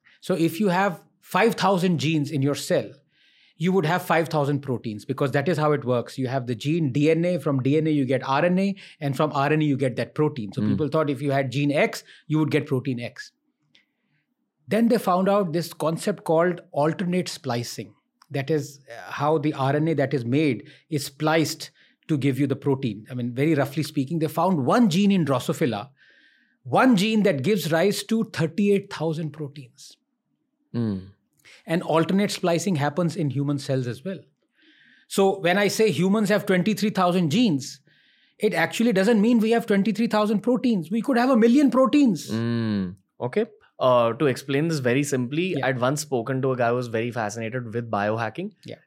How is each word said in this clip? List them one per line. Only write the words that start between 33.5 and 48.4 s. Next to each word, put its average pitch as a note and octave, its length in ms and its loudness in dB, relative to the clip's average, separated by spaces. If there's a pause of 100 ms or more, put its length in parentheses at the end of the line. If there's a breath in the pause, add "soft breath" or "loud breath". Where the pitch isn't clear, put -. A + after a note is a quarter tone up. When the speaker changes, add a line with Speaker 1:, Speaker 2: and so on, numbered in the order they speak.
Speaker 1:
cells C3+ 280 -2
as A#2+ 160 -10
well. F#3 160 -10 (880 soft breath)
So G3 320 2
when F3 180 2
I G3+ 100 2
say G#3+ 240 2
humans F#3+ 380 2
have G3+ 160 2
twenty-three G3 440 2
thousand F3+ 400 2
genes, D#3+ 500 0 (580 soft breath)
it G#3 160 0
actually E3+ 400 2
doesn't G3 280 4
mean A#3 180 4
we A3 120 2
have A3+ 140 2
twenty-three G#3 420 0
thousand G#3+ 340 0
proteins. A3+ 500 0
We A3+ 100 -2
could C4 160 0
have B3 120 2
a C4+ 80 4
million A#3+ 340 6
proteins. C4 580 2
Speaker 2:
Hmm. A2 600 -2 (320)
Okay. D#3+ 240 -2 (340 soft breath)
Uh, A#2+ 340 4
to D#3 120 0
explain C#3 420 0
this D#3+ 120 -2
very B2 240 2
simply, C#3+ 520 -2
Speaker 1:
Yeah. C3 120 -2
Speaker 2:
I'd C3 120 -2
once C#3 220 0
spoken C3 400 -4
to C3+ 100 0
a B2+ 60 -2
guy A#2+ 120 2
who A#2+ 60 2
was B2 120 -4
very A2+ 240 -4
fascinated A2+ 640 -6
with A#2+ 160 -6
biohacking. A2 640 -2 (120)